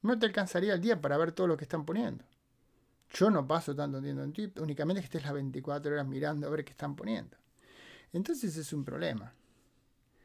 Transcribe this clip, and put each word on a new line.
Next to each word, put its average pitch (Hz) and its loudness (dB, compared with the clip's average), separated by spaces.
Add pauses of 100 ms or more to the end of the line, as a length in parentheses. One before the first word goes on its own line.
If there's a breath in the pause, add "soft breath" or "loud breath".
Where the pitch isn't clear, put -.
no 233 4
te 226 4
alcanzaría 196 2
el 170 2
día 202 4
para 143 2
ver 165 2
todo 185 2
lo 160 4
que 151 -10
están 156 -4
poniendo. 185 -2 (880)
Yo 208 6
no 143 4
paso 151 2
tanto 143 -2
tiempo 139 -4
en 139 -6
Twitter, 202 -6
únicamente 156 0
que 139 -8
estés 147 -4
las 143 -4
veinticuatro 143 -4
horas 147 -2
mirando 147 -2
a 143 -4
ver 151 -2
qué - -16
están 143 -8
poniendo. - -6 (800 loud breath)
Entonces 208 -2
es 156 -8
un 143 -2
problema. 143 -4 (920 soft breath)